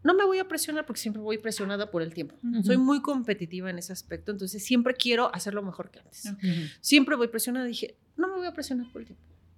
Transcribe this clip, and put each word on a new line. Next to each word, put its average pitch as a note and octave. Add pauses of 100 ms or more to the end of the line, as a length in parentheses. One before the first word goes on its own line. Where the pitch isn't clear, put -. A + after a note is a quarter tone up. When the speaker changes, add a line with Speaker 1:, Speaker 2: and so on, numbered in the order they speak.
Speaker 1:
"No E4+
me G4
voy F#4+
a F#4+
presionar D#4
porque -
siempre A3
voy G#3+
presionada G#3
por F3
el E3
tiempo". D#3+
Speaker 2:
Ujú. A#3+
Speaker 1:
Soy A#3
muy C4
competitiva F#3+
en F3+
ese F3
aspecto, F3+
entonces G3
siempre B3+
quiero B3
hacerlo G3+
mejor F#3
que -
antes. -
Speaker 2:
Ok. G3 (360)
Speaker 1:
Siempre D4
voy A#3+
presionada, B3
dije, - (180)
"No F4
me F#4+
voy F4+
a E4+
presionar B3
por A3+
el A3+
tiempo. - (340)